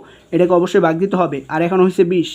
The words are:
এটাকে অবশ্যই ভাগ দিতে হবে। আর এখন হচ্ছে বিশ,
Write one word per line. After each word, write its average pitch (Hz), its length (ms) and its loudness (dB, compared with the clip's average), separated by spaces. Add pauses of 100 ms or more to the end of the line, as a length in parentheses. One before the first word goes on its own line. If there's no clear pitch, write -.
(320)
এটাকে 175 220 2
অবশ্যই 180 280 2
ভাগ 160 160 0
দিতে 190 180 -2
হবে। 156 220 -2 (120)
আর 156 120 -4
এখন 180 200 0
হচ্ছে 185 240 2
বিশ, 170 300 -2